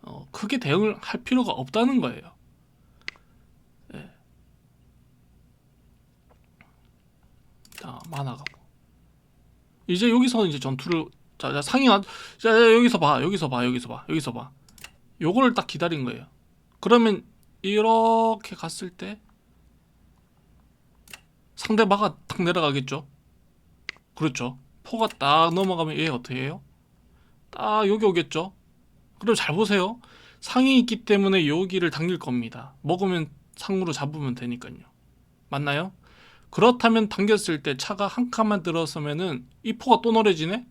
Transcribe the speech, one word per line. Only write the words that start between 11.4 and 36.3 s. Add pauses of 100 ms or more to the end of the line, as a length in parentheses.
자,
상이
안,
자, (440)
자,
여기서
봐,
여기서
봐,
여기서
봐,
여기서
봐. (680)
요거를
딱
기다린
거예요. (540)
그러면 (360)
이렇게
갔을
때 (2250)
상대
마가 (100)
탁
내려가겠죠? (1080)
그렇죠. (240)
포가
딱
넘어가면
얘
어떻게
해요? (880)
딱
여기
오겠죠? (680)
그럼
잘
보세요. (420)
상이
있기
때문에
여기를
당길
겁니다.
먹으면 (260)
상으로
잡으면
되니까요. (720)
맞나요? (600)